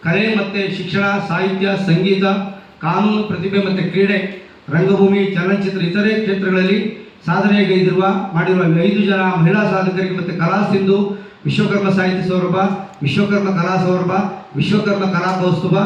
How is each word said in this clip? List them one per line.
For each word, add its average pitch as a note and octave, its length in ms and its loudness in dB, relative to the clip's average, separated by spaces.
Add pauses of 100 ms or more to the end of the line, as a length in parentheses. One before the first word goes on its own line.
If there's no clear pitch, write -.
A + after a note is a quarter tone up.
ಕಲೆ G#3 320 0
ಮತ್ತೆ G3 420 -4
ಶಿಕ್ಷಣ, G3 240 -4 (260)
ಸಾಹಿತ್ಯ, F#3+ 480 0 (120)
ಸಂಗೀತ, F#3 360 2 (580)
ಕಾನೂನು, G#3 420 0
ಪ್ರತಿಭೆ F#3+ 340 -4
ಮತ್ತೆ F#3 260 0
ಕ್ರೀಡೆ, G3 340 0 (520)
ರಂಗಭೂಮಿ, G3 560 4
ಚಲನಚಿತ್ರ, F#3+ 560 -2
ಇತರೆ G3 280 0
ಕ್ಷೇತ್ರಗಳಲ್ಲಿ F#3+ 720 0 (460)
ಸಾಧನೆಗೈದಿರುವ, F#3 800 2 (300)
ಮಾಡಿರುವ F3 480 2
ಐದು G#3 200 2
ಜನ G3 200 2
ಮಹಿಳಾ F#3 420 2
ಸಾಧಕರಿಗೆ F#3+ 540 -2
ಮತ್ತೆ E3 160 -6
ಕಲಾ F3+ 380 0
ಸಿಂಧು, G3 260 2 (480)
ವಿಶ್ವಕರ್ಮ G3+ 440 0
ಸಾಹಿತ್ಯ F#3 400 0
ಸೌರಭ, F3+ 280 0 (460)
ವಿಶ್ವಕರ್ಮ G3+ 460 0 (120)
ಕಲಾ F3+ 240 0
ಸೌರಭ, F3+ 260 0 (440)
ವಿಶ್ವಕರ್ಮ G3 500 0
ಕಲಾ F#3 360 -2
ಕೌಸ್ತುಭ F3+ 340 0 (100)